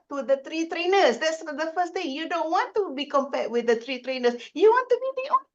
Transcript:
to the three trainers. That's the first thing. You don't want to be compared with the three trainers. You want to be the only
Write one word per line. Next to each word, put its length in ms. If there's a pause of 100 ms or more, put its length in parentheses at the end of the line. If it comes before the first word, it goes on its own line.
(100)
to 120
the 160
three 300
trainers. 500
That's 240
the 340
first 180
thing. 160
You 180
don't 220
want 260
to 180
be 120
compared 440
with 160
the 100
three 240
trainers. 340 (200)
You 160
want 180
to 120
be 220
the 120
only 200